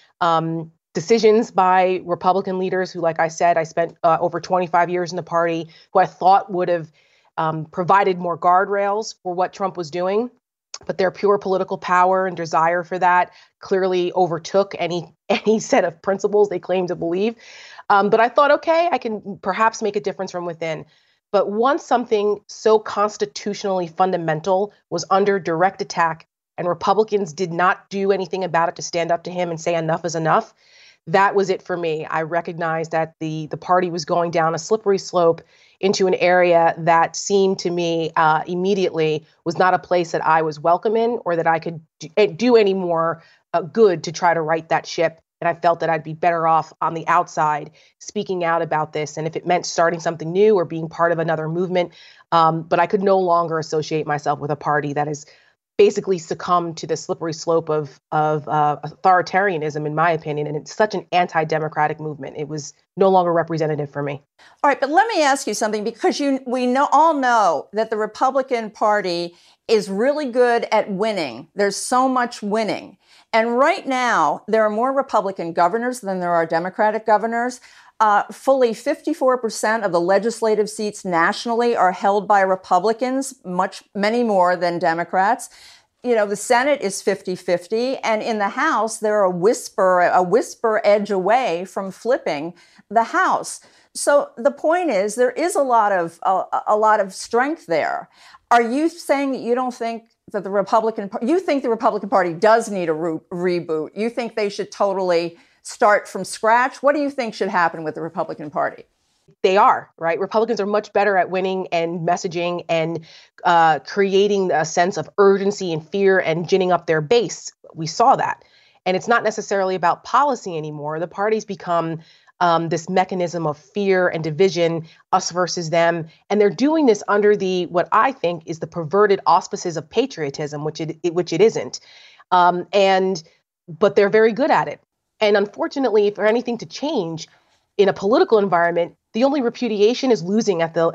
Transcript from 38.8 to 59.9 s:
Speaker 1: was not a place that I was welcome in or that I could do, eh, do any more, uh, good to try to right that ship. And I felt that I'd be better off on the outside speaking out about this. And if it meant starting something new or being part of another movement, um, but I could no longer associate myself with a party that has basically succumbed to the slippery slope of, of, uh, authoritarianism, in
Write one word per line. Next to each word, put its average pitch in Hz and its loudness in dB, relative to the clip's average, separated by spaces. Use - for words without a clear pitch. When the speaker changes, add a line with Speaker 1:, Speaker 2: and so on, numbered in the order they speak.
Speaker 1:
was 165 -2
not 185 4
a 180 2
place 180 -2
that 165 -4
I 160 4
was 156 -4
welcome 170 0
in 233 0
or 170 0
that 165 -2
I 165 2
could 165 -10
do, 151 -14
eh, 208 6
do 226 2
any 202 4
more, 165 -2
uh, - 0
good 180 2
to 170 -8
try 170 2
to 165 0
right 160 -2
that 160 0
ship. 160 -2
And 165 -2
I 170 2
felt 165 0
that 165 0
I'd 160 -2
be 160 -10
better 170 0
off 160 2
on 165 -2
the 160 -8
outside 156 0
speaking 196 -6
out 165 0
about 156 -2
this. 151 -6
And 156 -4
if 156 -6
it - -8
meant 175 0
starting 170 0
something 160 -6
new 208 4
or 175 2
being 160 -8
part 170 0
of 165 0
another 160 -2
movement, 175 -2
um, 165 4
but 170 0
I 175 2
could 190 -2
no 196 4
longer 170 0
associate 156 -4
myself 147 -2
with 147 -6
a 143 -2
party 147 -2
that 147 -2
has 151 -10
basically 202 4
succumbed 170 -4
to 165 -12
the 156 -4
slippery 165 -6
slope 160 0
of, 151 -4
of, 156 0
uh, 151 0
authoritarianism, 170 0
in 151 -6